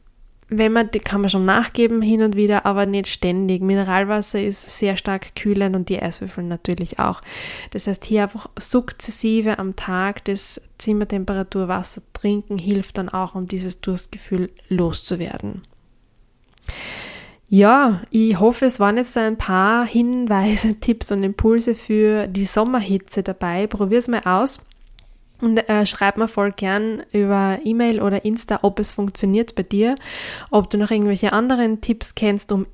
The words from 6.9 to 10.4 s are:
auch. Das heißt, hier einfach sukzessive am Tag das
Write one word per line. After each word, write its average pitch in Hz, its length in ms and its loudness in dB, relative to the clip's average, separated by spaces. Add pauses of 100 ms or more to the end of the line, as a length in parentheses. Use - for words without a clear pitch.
auch. - 220 -2 (500)
Das 196 140 -4
heißt, 190 180 -4
hier 214 200 0
einfach 202 340 -8
sukzessive 220 1000 -2
am 190 160 -6
Tag 190 500 -4
das - 340 -4 (200)